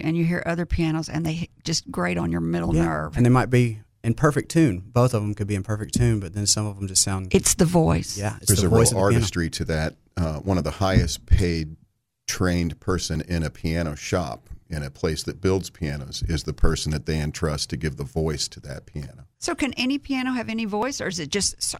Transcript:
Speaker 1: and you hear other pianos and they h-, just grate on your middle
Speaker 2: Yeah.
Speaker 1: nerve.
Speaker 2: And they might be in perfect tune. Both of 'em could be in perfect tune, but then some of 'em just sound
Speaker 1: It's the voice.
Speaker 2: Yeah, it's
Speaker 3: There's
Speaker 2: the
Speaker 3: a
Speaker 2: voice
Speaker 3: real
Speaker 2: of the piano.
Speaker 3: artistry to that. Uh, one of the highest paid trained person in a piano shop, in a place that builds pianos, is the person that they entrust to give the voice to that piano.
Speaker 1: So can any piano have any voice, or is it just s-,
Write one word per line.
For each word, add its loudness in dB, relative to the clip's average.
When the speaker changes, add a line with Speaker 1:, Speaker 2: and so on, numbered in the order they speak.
Speaker 1:
and 0
you 2
hear 0
other -2
pianos 0
and -4
they -2
h-, -8
just -4
grate -2
on -2
your -2
middle -2
Speaker 2:
Yeah. 4
Speaker 1:
nerve. -4
Speaker 2:
And 6
they 8
might 4
be 2
in 0
perfect 2
tune. 4
Both 4
of 0
'em -4
could -4
be 0
in -2
perfect -6
tune, 4
but -8
then -2
some 2
of -8
'em -4
just 0
sound -2
Speaker 1:
It's 4
the 4
voice. 2
Speaker 2:
Yeah, -4
it's -16
Speaker 3:
There's 4
Speaker 2:
the 2
Speaker 3:
a 2
Speaker 2:
voice 6
Speaker 3:
real 0
Speaker 2:
of 4
the 6
piano. 6
Speaker 3:
artistry 0
to -6
that. -2
Uh, -2
one 0
of 0
the -2
highest 2
paid 2
trained 0
person -2
in -2
a -4
piano -4
shop, -4
in -4
a -8
place -4
that -8
builds 0
pianos, -6
is -2
the -6
person 2
that -4
they 0
entrust -4
to -4
give -4
the -10
voice -2
to -18
that -14
piano. -14
Speaker 1:
So -4
can -2
any -2
piano -4
have -4
any -4
voice, -4
or -4
is -6
it -8
just -2
s-, -4